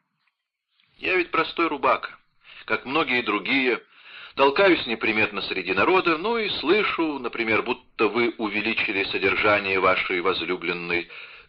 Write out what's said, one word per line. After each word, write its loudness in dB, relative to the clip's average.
Я 0
ведь 0
простой 0
рубака, 0
как -4
многие 0
другие, 0
толкаюсь 4
неприметно 0
среди -4
народа, 2
ну -2
и -2
слышу, 0
например, 0
будто -2
вы 0
увеличили -2
содержание 0
вашей 2
возлюбленной -4